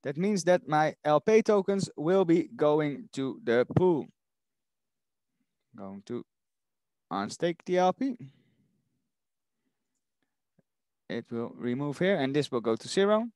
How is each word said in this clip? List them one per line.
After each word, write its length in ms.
That 120
means 300
that 200
my 380
L 160
P 220
tokens 560
will 260
be 320
going 600
to 280
the 320
pool. 300
Going 300
to 180
unstake 540
the 140
L 120
P. 240
It 200
will 240
remove 460
here, 160
and 180
this 160
will 120
go 160
to 100
zero 480